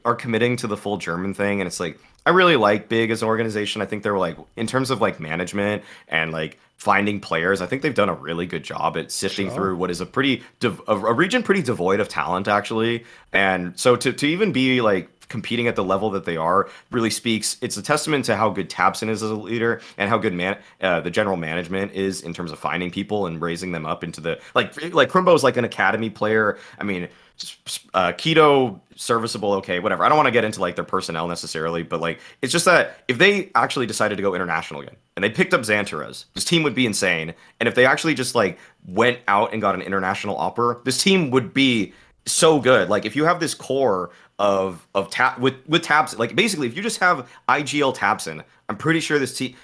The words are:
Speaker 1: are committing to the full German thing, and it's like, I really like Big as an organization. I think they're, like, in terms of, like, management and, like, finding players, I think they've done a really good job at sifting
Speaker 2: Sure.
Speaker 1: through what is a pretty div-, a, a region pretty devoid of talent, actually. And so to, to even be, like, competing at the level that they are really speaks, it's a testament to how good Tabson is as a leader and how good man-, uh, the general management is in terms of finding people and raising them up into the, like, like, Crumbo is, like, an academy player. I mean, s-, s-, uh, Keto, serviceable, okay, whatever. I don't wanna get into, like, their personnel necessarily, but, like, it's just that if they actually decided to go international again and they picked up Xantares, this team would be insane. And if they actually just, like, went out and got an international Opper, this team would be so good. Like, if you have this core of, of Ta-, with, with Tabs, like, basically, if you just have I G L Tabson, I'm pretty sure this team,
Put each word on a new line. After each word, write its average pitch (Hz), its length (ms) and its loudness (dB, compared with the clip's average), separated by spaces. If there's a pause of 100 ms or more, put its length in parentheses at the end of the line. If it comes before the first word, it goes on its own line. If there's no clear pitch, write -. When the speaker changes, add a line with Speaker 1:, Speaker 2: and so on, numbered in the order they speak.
Speaker 1:
are 117 120 2
committing 120 420 0
to 123 100 -6
the 101 100 -4
full 104 200 -4
German 90 360 -6
thing, 101 280 -2
and 90 60 -4
it's - 120 -8
like, 85 200 -6 (260)
I 160 60 6
really 175 240 6
like 104 340 4
Big 113 220 2
as 110 100 -2
an 110 60 0
organization. 107 560 -2
I - 20 -2
think 101 160 -8
they're, 104 160 -2
like, 85 200 -2 (180)
in 117 100 -4
terms 127 240 -2
of, 120 100 0
like, 104 200 0
management 90 640 -4 (240)
and, 80 240 -2
like, 80 280 -6 (180)
finding 101 440 2
players, 90 400 0
I 90 60 -4
think 135 140 -4
they've 139 140 -2
done 101 140 4
a 85 40 -2
really 80 320 -6
good 78 180 -8
job 80 340 -4
at 78 120 -6
sifting 98 380 -4
Speaker 2:
Sure. 85 80 -8
Speaker 1:
through 95 220 -2
what 90 120 -2
is 85 120 -6
a 90 40 -6
pretty 135 380 -2 (160)
div-, 101 300 -2
a, 107 80 4
a 107 160 0
region 185 280 2
pretty 151 200 2
devoid 101 400 0
of 98 80 -2
talent, 90 400 -2
actually. 113 560 0 (260)
And 92 480 2
so 123 160 6
to, 127 160 0
to 143 160 -4
even 180 240 0
be, 127 300 2
like, 98 260 2 (220)
competing 120 380 -4
at 110 80 0
the 110 80 0
level 95 280 0
that 98 140 -4
they 85 100 -4
are 87 320 0 (240)
really 113 180 2
speaks, 110 520 -2
it's 120 160 -6
a 101 40 -8
testament 147 440 0
to 110 100 0
how 107 140 2
good 90 200 -4
Tabson 98 380 0
is 110 160 -2
as 107 60 -2
a 110 60 -4
leader 110 460 -4 (160)
and 101 120 -2
how 113 80 2
good 101 160 -2
man-, 92 240 -2 (240)
uh, 90 200 2
the 85 100 -6
general 98 260 0
management 85 560 -4
is 95 280 -4
in 82 120 -10
terms 82 180 -10
of 78 80 -14
finding 87 320 -4
people 101 360 -4
and 82 140 -8
raising 85 300 -4
them 80 140 -6
up 85 180 -6
into 82 160 -10
the, 80 200 -6 (140)
like, 147 400 -4
like, 135 160 4
Crumbo 180 240 4
is, 139 100 6
like, 123 140 4
an 123 60 2
academy 107 460 0
player. 107 480 0 (220)
I - 40 -8
mean, 90 240 -6 (320)
s-, - 260 -14
s-, - 140 -8 (140)
uh, 90 180 4
Keto, 143 680 4 (180)
serviceable, 113 560 -2
okay, 95 260 -2
whatever. 92 260 0
I 123 40 4
don't 151 80 6
wanna 139 140 4
get 113 120 4
into, 104 180 -4
like, 90 140 -2
their 87 100 -6
personnel 85 420 -4
necessarily, 82 560 -6
but, 80 180 -6
like, 82 180 -4 (220)
it's 131 100 -4
just 170 140 0
that 165 420 4
if 123 100 -2
they 196 380 2
actually 123 320 0
decided 107 300 0
to 98 40 -6
go 98 140 0
international 82 460 -4
again - 140 -18 (220)
and 92 60 0
they 107 60 2
picked 185 240 0
up 147 80 2
Xantares, 101 720 -4
this - 120 -6
team 165 180 4
would 131 120 0
be 127 100 0
insane. 87 480 0 (260)
And 117 80 0
if 107 80 0
they 127 100 6
actually 151 280 2
just, 123 220 -4
like, 98 220 2 (300)
went 113 400 2
out 101 240 2
and 107 100 -4
got 98 140 0
an 90 60 -6
international 98 560 -4
Opper, 117 480 -2
this 131 160 0
team 185 300 4
would 123 220 0
be 123 400 2 (320)
so 160 340 4
good. 113 300 4
Like, 104 160 0
if 110 100 -6
you 151 100 0
have 170 140 2
this 151 140 -2
core 110 580 -2 (280)
of, 95 560 0
of 98 140 0
Ta-, 127 300 2
with, 131 160 2 (120)
with 160 160 0
Tabs, 151 340 2
like, 113 180 -2
basically, 175 320 0
if 113 80 -8
you 185 60 -8
just 220 180 -4
have 175 300 2 (200)
I 143 140 2
G 143 180 -2
L 135 120 2
Tabson, 85 500 -2 (260)
I'm 104 80 -8
pretty 160 240 0
sure 147 180 0
this 127 180 -4
team, 127 260 -6